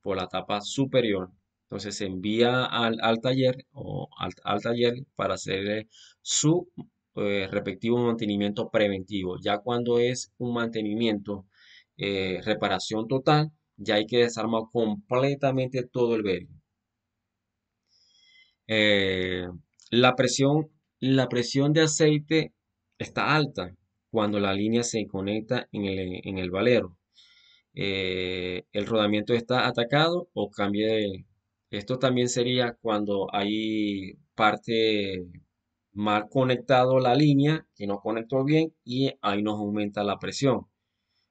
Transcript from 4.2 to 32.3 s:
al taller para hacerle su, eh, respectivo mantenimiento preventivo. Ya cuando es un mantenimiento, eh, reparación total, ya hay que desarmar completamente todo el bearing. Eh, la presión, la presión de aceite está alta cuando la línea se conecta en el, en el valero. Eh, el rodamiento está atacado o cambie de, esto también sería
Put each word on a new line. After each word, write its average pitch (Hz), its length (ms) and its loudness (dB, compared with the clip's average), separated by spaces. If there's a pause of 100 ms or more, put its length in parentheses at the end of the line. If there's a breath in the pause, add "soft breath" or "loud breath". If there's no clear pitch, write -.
al 101 180 0
taller 120 340 2 (200)
para 95 200 -2
hacerle 101 540 -4 (320 soft breath)
su, - 480 2 (460)
eh, 101 360 -2
respectivo 101 480 0
mantenimiento 107 720 0
preventivo. 95 680 0
Ya 101 180 0
cuando 120 400 0
es 123 400 -2
un 120 160 -4
mantenimiento, 107 920 -2 (500 soft breath)
eh, 95 480 -2
reparación 104 640 -2
total, 151 460 2 (240)
ya 104 200 0
hay 107 100 2
que 120 120 2
desarmar 113 440 2 (100)
completamente 131 1120 0
todo 120 320 0
el 110 60 -2
bearing. 90 400 -4 (2000 soft breath)
Eh, 95 800 2 (440)
la 127 260 4
presión, 139 540 2 (300)
la 131 280 2
presión 131 440 0
de 160 100 4
aceite 151 720 2 (440)
está 113 360 -2
alta 95 400 -2 (360)
cuando 104 300 0
la 98 140 2
línea 110 300 0
se 107 220 -4
conecta 107 640 -4
en 104 120 -4
el, 95 400 -4
en 95 140 -6
el 90 120 -4
valero. 98 460 0 (800 soft breath)
Eh, 92 1000 -4
el 104 140 -4
rodamiento 107 480 0
está 120 320 0
atacado 147 640 0
o 101 180 -4
cambie 101 360 -2
de, 101 400 -2 (440)
esto 107 280 -6
también 123 300 2
sería 123 520 0